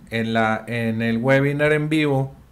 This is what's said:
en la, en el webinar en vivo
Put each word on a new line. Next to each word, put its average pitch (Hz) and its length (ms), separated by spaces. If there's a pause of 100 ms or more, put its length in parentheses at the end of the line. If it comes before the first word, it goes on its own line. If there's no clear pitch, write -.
en 113 240
la, 110 340
en 117 360
el 113 160
webinar 139 520
en 151 160
vivo 143 460 (180)